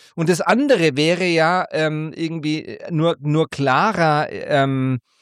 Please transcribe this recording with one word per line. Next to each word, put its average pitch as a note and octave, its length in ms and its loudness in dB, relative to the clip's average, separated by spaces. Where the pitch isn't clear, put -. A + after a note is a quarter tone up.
Und E3 160 0
das E3+ 100 2
andere F#3+ 560 2
wäre E3+ 300 2
ja, E3+ 460 2
ähm, D#3 420 -2
irgendwie, D#3 500 -4
äh, - 260 -14
nur, D#3+ 300 0
nur D3+ 300 0
klarer, D3+ 800 0
ähm, C3 680 -2